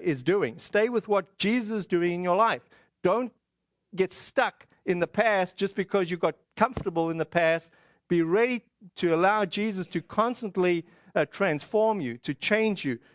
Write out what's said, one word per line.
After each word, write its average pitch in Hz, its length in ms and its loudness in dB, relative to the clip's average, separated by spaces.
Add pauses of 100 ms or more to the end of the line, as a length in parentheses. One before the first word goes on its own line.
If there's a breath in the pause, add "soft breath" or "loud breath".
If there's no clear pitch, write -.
is 147 200 -2
doing. 160 380 -2
Stay 214 300 0
with 233 180 -2
what 202 300 -2
Jesus 220 340 0
is 208 140 -4
doing 175 260 0
in 175 120 -4
your 180 120 2
life. 208 340 0 (320 soft breath)
Don't 220 300 0 (640)
get 180 180 -2
stuck - 540 -4 (180)
in 175 140 0
the 165 80 0
past 208 500 0
just 196 180 -4
because 185 360 -2
you 180 60 -4
got 165 180 0 (200)
comfortable 180 540 0
in 160 80 -4
the 160 80 -2
past. 165 460 0 (360 soft breath)
Be 170 140 2
ready 226 420 0 (340)
to 170 180 0
allow 196 300 2
Jesus 196 420 -4
to - 140 -4
constantly, 185 840 -2 (300 soft breath)
uh, 156 100 2
transform 202 760 0
you, 120 180 -6
to 151 140 -6
change 214 520 0
you, 123 140 -4 (160 soft breath)